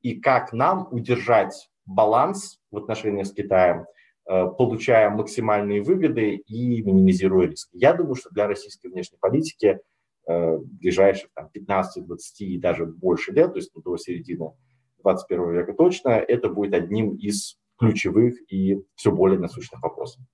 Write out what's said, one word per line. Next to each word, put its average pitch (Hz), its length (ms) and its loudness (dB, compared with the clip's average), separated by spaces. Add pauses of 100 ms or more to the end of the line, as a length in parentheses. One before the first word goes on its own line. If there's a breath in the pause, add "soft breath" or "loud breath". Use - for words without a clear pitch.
и - 200 -6
как 131 320 2
нам 151 400 0
удержать 117 760 0 (160)
баланс 123 760 0 (100)
в 104 80 -10
отношениях 104 480 -4
с 98 60 -12
Китаем, 92 520 2 (460 soft breath)
э, 92 160 2 (100)
получая 113 540 4
максимальные 104 720 -2
выгоды 113 540 0
и 117 460 -4
минимизируя 95 680 4
риски?" - 280 -12
Я 127 160 4
думаю, 165 220 -2
что - 160 -14
для 104 160 -2
российской 101 400 -8
внешней 90 320 -12
политики, 107 640 0 (460)
э, 82 300 0
ближайших, 92 760 0
там, 71 160 -16
пятнадцати, 95 500 -4
двадцати 87 540 -12
и 87 40 -8
даже 85 280 -2
больше 87 460 -4
лет, 160 200 2
то 98 60 -8
есть, 85 160 -12
ну, 82 80 -20
до 87 160 -6
середины 82 540 -10 (500)
двадцать 92 260 0
первого 87 220 -2
века 87 240 -4
точно, 180 360 2
это 117 380 0
будет 101 240 -4
одним 95 440 -2
из 101 420 -8 (180)
ключевых 113 580 2 (180)
и 95 300 0 (140)
всё 104 160 2
более 95 260 2
насущных - 440 -10
вопросов. - 380 -10 (140)